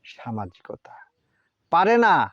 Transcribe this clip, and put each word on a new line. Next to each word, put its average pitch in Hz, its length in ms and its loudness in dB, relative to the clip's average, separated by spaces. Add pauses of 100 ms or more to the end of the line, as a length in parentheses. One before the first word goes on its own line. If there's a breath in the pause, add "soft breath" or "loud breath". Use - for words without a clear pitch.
সামাজিকতা - 920 -16 (760)
পারে 196 260 2
না 220 180 4 (180)